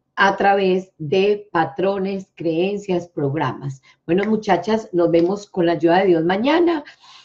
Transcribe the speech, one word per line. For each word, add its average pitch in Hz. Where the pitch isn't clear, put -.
a 196
través 190
de 196
patrones, 190
creencias, 175
programas. 139
Bueno, 190
muchachas, 214
nos 170
vemos 175
con 175
la 170
ayuda 170
de 202
Dios 165
mañana. 294